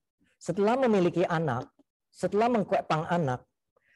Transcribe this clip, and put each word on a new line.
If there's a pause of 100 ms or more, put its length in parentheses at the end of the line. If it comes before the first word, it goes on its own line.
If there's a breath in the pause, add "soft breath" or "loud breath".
(420)
setelah
memiliki
anak, (400)
setelah
mengkwekpang
anak, (500 soft breath)